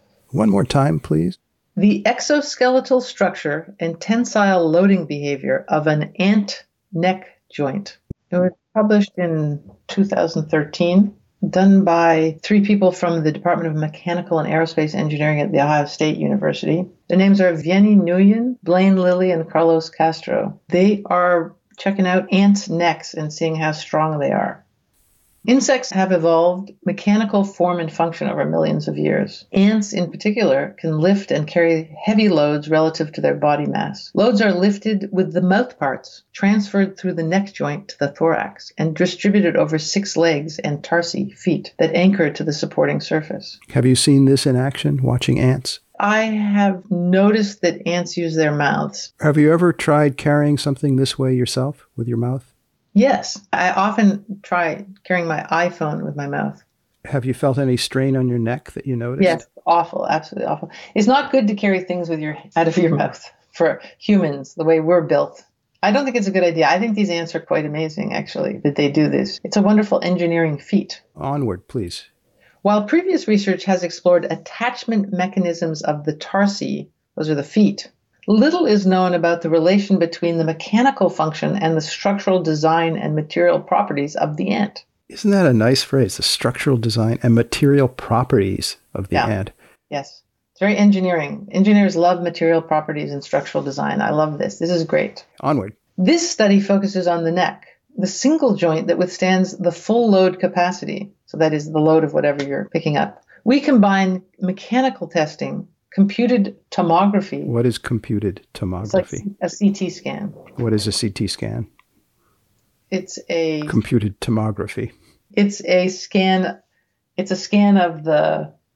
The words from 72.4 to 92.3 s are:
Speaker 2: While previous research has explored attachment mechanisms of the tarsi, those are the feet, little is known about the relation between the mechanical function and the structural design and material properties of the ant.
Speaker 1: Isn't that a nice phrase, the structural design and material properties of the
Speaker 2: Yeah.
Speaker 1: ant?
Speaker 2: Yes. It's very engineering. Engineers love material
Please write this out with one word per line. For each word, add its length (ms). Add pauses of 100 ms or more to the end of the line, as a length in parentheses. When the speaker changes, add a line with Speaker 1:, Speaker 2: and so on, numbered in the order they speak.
Speaker 2:
While 220
previous 440
research 360
has 200
explored 440
attachment 840
mechanisms 680
of 240
the 80
tarsi, 800 (260)
those 140
are 40
the 80
feet, 480 (380)
little 380
is 200
known 280
about 260
the 80
relation 500
between 380
the 80
mechanical 640
function 480
and 180
the 60
structural 640
design 560
and 180
material 420
properties 560
of 220
the 140
ant. 340 (240)
Speaker 1:
Isn't 220
that 160
a 80
nice 280
phrase, 360
the 40
structural 540
design 460
and 120
material 540
properties 880 (180)
of 140
the 80
Speaker 2:
Yeah. 100
Speaker 1:
ant? 260 (360)
Speaker 2:
Yes. 340 (300)
It's 80
very 160
engineering. 760
Engineers 440
love 260
material 380